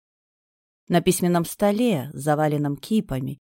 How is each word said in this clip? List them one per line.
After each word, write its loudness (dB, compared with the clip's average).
На 4
письменном 2
столе, 0
заваленном 0
кипами -4